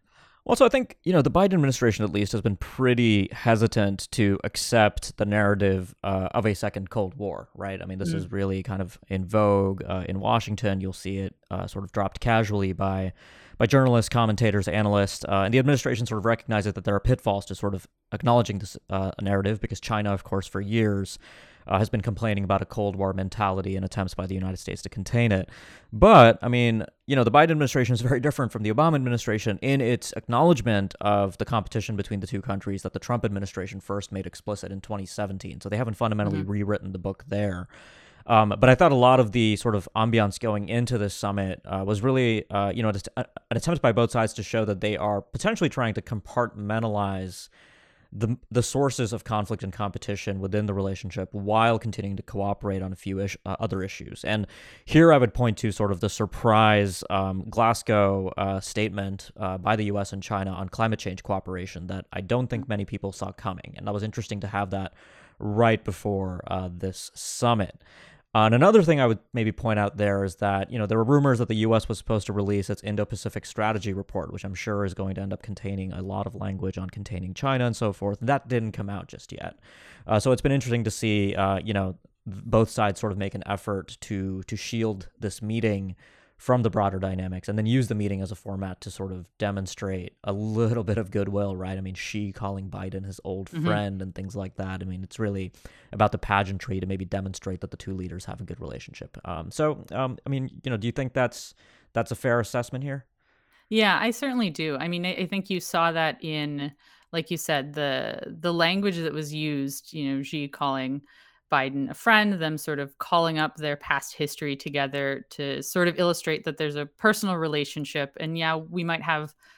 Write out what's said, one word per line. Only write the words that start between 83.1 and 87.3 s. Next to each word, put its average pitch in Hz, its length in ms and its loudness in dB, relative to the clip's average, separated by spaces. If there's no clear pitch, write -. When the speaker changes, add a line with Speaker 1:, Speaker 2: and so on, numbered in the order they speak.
Speaker 1:
of 95 40 -6
make 98 180 -4
an 98 100 -10
effort 98 560 -6
to, 95 420 -6
to 107 140 -10
shield 110 500 -4
this - 240 -8
meeting 107 540 -2
from 123 260 2
the 113 60 4
broader 98 300 0
dynamics 92 480 -4